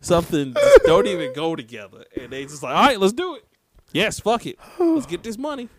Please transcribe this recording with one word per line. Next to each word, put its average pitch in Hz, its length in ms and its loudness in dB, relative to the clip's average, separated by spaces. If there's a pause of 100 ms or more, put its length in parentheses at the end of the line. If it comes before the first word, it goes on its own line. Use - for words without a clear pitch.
Something 165 540 -2
just 571 300 8
don't - 220 4
even 151 260 -4
go 160 240 -4
together. 110 480 -16 (160)
And 123 120 -16
they 135 120 -10
just 143 180 -16
like, 139 120 -6
All 185 120 4
right, 247 140 0
let's 196 120 2
do 339 240 -8
it. - 80 -20 (480)
Yes, 190 280 -4
fuck 220 260 -2
it. 131 120 -12 (200)
Let's 320 280 -2
get 170 160 -10
this 214 160 -12
money. 269 300 -12 (100)